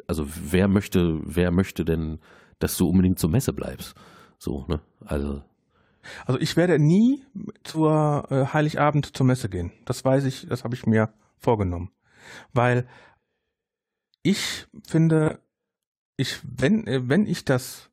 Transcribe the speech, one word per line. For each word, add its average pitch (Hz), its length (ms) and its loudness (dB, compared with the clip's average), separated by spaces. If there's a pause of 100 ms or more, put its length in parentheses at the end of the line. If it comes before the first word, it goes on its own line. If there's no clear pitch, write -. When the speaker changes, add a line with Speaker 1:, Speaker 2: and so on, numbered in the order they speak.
Speaker 1:
also, 78 200 -2
wer 82 400 2
möchte, 90 560 2
wer 87 280 0
möchte 87 340 0
denn, 80 340 -2 (400)
dass - 180 -2
du 90 120 2
unbedingt 92 300 4
zur 85 100 0
Messe 104 240 0
bleibst? - 400 -12 (460)
So, 67 280 -6
ne? 82 120 -2 (260)
Also, 71 380 -6 (840)
Speaker 2:
Also 131 140 0
ich - 160 -2
werde 165 240 4
nie 214 440 4 (400)
zur, 156 680 0
äh, 135 240 0
Heiligabend 151 640 0
zur 135 100 2
Messe 127 240 0
gehen. 87 220 -6 (140)
Das - 180 -6
weiß 135 220 2
ich, 131 220 -6
das 131 160 -6
habe 120 120 -6
ich - 100 -8
mir 110 280 2 (240)
vorgenommen. 95 540 -2 (600)
Weil 123 340 2 (1400)
ich - 440 -2 (180)
finde, 160 560 2 (760)
ich, - 260 -4
wenn, 135 440 0
äh, 127 200 -2
wenn 147 180 2
ich 143 200 -4
das, - 460 -2